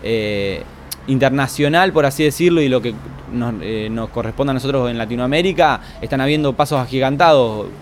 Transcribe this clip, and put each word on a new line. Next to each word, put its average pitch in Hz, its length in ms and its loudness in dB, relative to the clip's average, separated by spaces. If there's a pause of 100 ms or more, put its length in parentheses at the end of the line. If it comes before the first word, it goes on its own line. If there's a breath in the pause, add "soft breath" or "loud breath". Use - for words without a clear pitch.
eh, 104 580 -2 (460)
internacional, 143 840 2
por 147 140 2
así 139 180 0
decirlo, 165 380 4
y 139 80 2
lo 127 100 2
que 113 140 -4 (400)
nos, 120 280 -2
eh, 107 280 -4
nos 113 200 -6
corresponde 117 420 -2
a - 20 0
nosotros 131 380 0
en 117 80 -4
Latinoamérica, 139 800 0 (180 loud breath)
están 135 220 -2
habiendo 143 320 2
pasos 143 260 0
agigantados 131 840 2 (160)